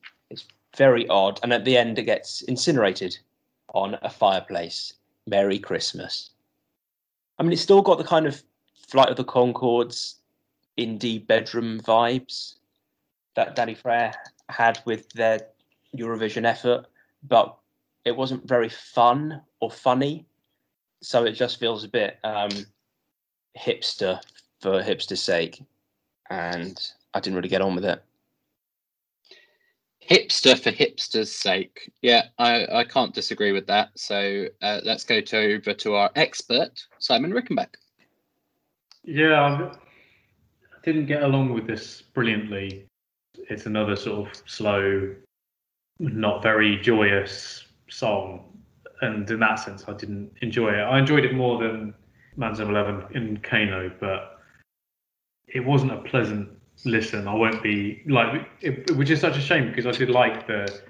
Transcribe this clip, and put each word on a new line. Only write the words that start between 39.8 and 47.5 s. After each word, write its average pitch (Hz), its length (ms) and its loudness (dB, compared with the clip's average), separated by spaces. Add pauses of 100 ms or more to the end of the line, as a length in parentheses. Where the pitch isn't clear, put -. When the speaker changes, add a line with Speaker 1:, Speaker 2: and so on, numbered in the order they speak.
Speaker 3:
didn't 156 240 0
get 147 160 0
along 135 320 2
with 110 120 -4
this - 360 -10
brilliantly. 104 840 -4 (640)
It's 104 160 -8
another 107 320 0
sort 104 320 -6
of - 180 -18
slow, 98 680 0 (840)
not 107 440 -2
very 107 360 4
joyous 101 840 2 (240)